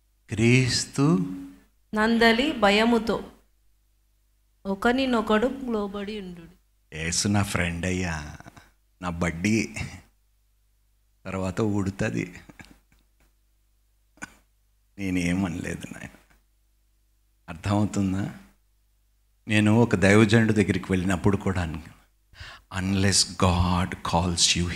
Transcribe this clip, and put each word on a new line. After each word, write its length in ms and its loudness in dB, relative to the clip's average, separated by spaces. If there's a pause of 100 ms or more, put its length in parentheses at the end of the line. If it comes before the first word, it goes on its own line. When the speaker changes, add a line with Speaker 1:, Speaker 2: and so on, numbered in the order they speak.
(280)
Speaker 1:
క్రీస్తు 880 2 (760)
Speaker 2:
నందలి 580 4
భయముతో 800 2 (1400)
ఒకరినొకడు 1000 0
లోబడి 560 -6
ఉండుడి. 760 -18
Speaker 1:
యేసు 320 -2
నా 140 2
ఫ్రెండ్ 440 -2
అయ్యా, 500 -4 (680)
నా 80 -6
బడ్డీ. 640 -2 (1500)
తర్వాత 360 -6
ఊడుతుంది. 800 -4 (2500)
నేనేమనలేదు 960 -2
నాయన. 140 -16 (1400)
అర్థమవుతుందా? 880 -2 (1120)
నేను 320 4
ఒక 160 4
దైవజనుడి 560 6
దగ్గరికి 380 0
వెళ్ళినప్పుడు 460 0
కూడా 260 -4
అన్-, 160 -6 (1000)
"Unless 500 0
God 600 2
calls 680 0
you 180 -2